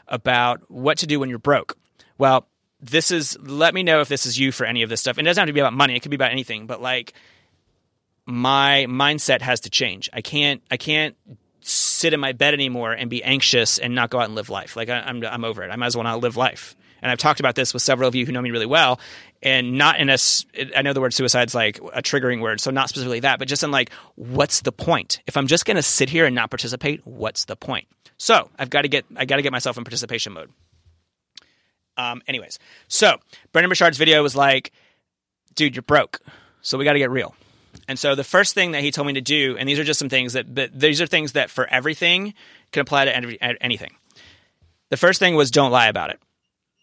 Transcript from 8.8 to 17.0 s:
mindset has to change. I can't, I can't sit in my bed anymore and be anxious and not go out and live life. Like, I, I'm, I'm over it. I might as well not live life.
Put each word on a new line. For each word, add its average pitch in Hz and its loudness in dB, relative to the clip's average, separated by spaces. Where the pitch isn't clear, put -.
mindset 139 2
has 123 -2
to 104 -12
change. 110 -4
I 117 -10
can't, 143 -2
I 127 -2
can't 156 -4
sit - 0
in 147 -4
my 135 -2
bed 143 2
anymore 123 -4
and 120 -6
be 120 -6
anxious 131 2
and 123 -4
not 120 0
go 127 -2
out 117 2
and 107 -8
live 107 -6
life. - -10
Like, 113 -6
I, 123 -2
I'm, 117 -8
I'm 117 -6
over 107 -6
it. 90 -10
I 104 -8
might 120 -4
as 120 -2
well 117 -4
not 117 -4
live 120 -2
life. - -4